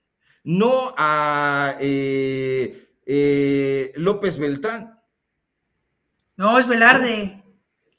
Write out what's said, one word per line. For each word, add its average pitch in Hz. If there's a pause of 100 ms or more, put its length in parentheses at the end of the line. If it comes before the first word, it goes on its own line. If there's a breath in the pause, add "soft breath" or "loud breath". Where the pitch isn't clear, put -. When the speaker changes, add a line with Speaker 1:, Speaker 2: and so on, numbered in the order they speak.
(440)
Speaker 1:
no 240
a, 147
eh, 135 (160)
eh, 139
López 185
Beltrán. 151 (1400)
Speaker 2:
No, 208
es 254
Velarde. 233 (560)